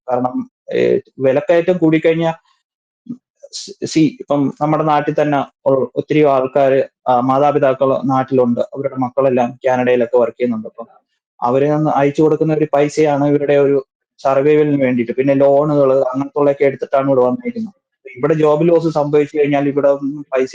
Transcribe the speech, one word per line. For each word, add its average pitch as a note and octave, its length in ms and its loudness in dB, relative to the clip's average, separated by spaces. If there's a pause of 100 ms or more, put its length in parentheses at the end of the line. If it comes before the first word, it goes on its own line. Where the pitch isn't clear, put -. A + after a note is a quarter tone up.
(120)
കാരണം, B2+ 400 -4 (220)
ഏ, A#2+ 260 0 (200)
വിലക്കയറ്റം E3+ 580 0
കൂടിക്കഴിഞ്ഞാ E3 560 0 (1500)
സി, D#3+ 340 0
ഇപ്പം C#3+ 420 -2
നമ്മുടെ D3+ 220 0
നാട്ടിൽ D3+ 380 0
തന്നെ C#3+ 480 -4
ഒ-, C3 260 0
ഒത്തിരി D3+ 280 0
ആൾക്കാര്, C3+ 600 2 (240)
ആ, B2 120 2
മാതാപിതാക്കൾ C3+ 840 0
നാട്ടിലുണ്ട്, B2+ 540 0
അവരുടെ C3+ 360 -8
മക്കളെല്ലാം B2+ 720 -2
കാനഡയിലൊക്കെ B2 500 0
വർക്ക് A#2 220 0
ചെയ്യുന്നുണ്ട്. A2+ 280 -4
അപ്പം - 200 -18 (540)
അവരെ C3+ 320 0
ഒന്ന് D3+ 180 -2
അയച്ചു C#3+ 300 0
കൊടുക്കുന്ന D#3 320 0
ഒരു D3+ 200 -2
പൈസയാണ് D3 540 0
ഇവരുടെ C#3+ 260 0
ഒരു C#3+ 340 2 (300)
സർവൈവലിന് C#3+ 640 2
വേണ്ടിയിട്ട്. B2 280 0
പിന്നെ C3+ 220 0
ലോണുകൾ C#3 720 2
അങ്ങനത്തുള്ളതൊക്കെ C#3 640 -2
എടുത്തിട്ടാണ് C3+ 420 -2
ഇവിടെ C3 140 2
വന്നിരിക്കുന്നത്. - 920 -6
ഇവിടെ D3 180 0
ജോബ് D#3 360 2
ലോസ് D#3+ 240 2
സംഭവിച്ചു D3 440 0
കഴിഞ്ഞാൽ C#3+ 300 0
ഇവിടെ C#3 200 0
ഒന്നും C#3 360 -2
പൈസ C3 320 -4